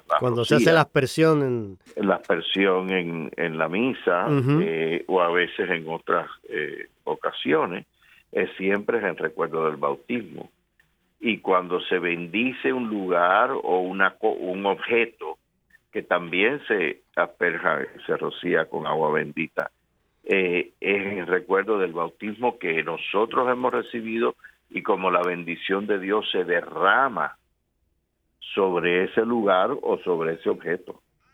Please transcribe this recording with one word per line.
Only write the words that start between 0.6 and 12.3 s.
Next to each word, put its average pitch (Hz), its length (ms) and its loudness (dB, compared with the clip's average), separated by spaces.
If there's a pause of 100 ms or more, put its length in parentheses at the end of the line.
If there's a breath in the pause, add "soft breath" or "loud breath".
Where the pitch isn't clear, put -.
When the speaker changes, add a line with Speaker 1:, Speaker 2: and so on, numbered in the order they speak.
Speaker 2:
hace 165 60 6
la 156 80 6
aspersión 135 960 2 (180)
en 104 100 0
Speaker 1:
La 90 100 4
aspersión 92 720 0
en, 85 480 -2
en 80 180 -2
la 80 140 0
misa, 95 580 0
Speaker 2:
Ujú. 143 340 4
Speaker 1:
eh, 82 460 0
o 90 140 4
a 85 100 2
veces 90 380 0
en 82 180 -4
otras, 82 400 -2 (220)
eh, - 380 -8 (160)
ocasiones, 120 840 -2 (460 soft breath)
eh, 90 140 0 (120)
siempre 104 400 0
es 104 60 -4
en 87 120 -2
recuerdo 80 480 -2
del 78 120 0
bautismo. 76 760 -6 (680)
Y 110 200 -2
cuando 90 420 2
se 92 180 0
bendice 90 760 -2